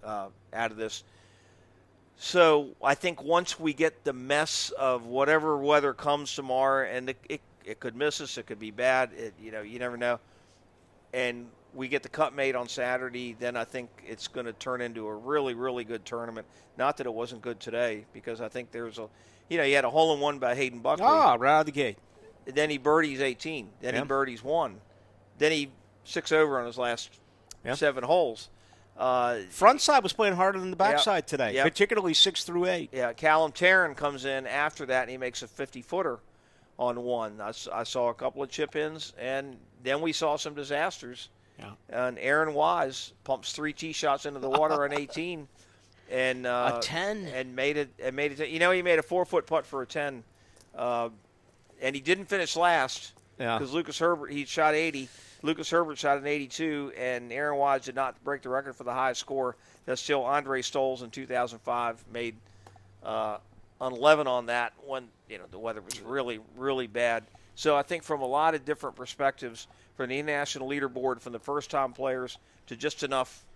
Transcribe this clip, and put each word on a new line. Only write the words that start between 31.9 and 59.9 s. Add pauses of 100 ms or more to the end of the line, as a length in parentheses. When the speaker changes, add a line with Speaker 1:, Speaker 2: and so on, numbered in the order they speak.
Speaker 2:
six
through
eight.
Speaker 1:
Yeah,
Callum
Tarren
comes
in
after
that,
and
he
makes
a
fifty-footer (600)
on
one.
I,
s-,
I
saw
a
couple
of
chip-ins,
and (240)
then
we
saw
some
disasters. (300)
Speaker 2:
Yeah. (180)
Speaker 1:
And
Aaron
Wise (100)
pumps
three
tee
shots
into
the
water
on
eighteen.
Speaker 2:
<laughs> (520)
Speaker 1:
And,
uh,
Speaker 2:
A
ten.
Speaker 1:
and
made
it, (120)
and
made
it.
You
know,
he
made
a
four-foot
putt
for
a
ten. (500)
Uh, (720)
and
he
didn't
finish
last (260)
Speaker 2:
Yeah.
Speaker 1:
'cause
Lucas
Herbert,
he
shot
eighty. (340)
Lucas
Herbert
shot
an
eighty-two,
and
Aaron
Wise
did
not
break
the
record
for
the
highest
score. (300)
That's